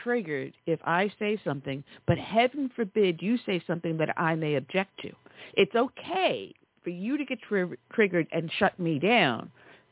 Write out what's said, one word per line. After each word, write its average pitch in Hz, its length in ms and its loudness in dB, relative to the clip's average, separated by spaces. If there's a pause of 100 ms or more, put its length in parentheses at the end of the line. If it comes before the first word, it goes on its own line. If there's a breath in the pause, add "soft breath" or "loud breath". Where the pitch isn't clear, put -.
triggered 160 500 -2 (140)
if 165 180 0
I 185 340 2
say 214 240 -2
something, 143 400 -6 (220 loud breath)
but 175 120 4
heaven 247 580 2
forbid 190 460 2
you 220 240 2
say 180 200 -2
something 165 320 -2
that 156 200 0
I 165 180 2
may 151 200 0
object 185 360 -2 (100)
to. - 100 -12 (440 loud breath)
It's 196 200 4
okay 254 800 -2 (300)
for 175 80 -8
you 202 260 -4
to 285 80 -4
get 262 160 -8
tri-, 180 360 -2 (160)
triggered 180 380 2
and 160 280 -4
shut - 200 2
me 165 200 0
down, 175 500 2 (420 soft breath)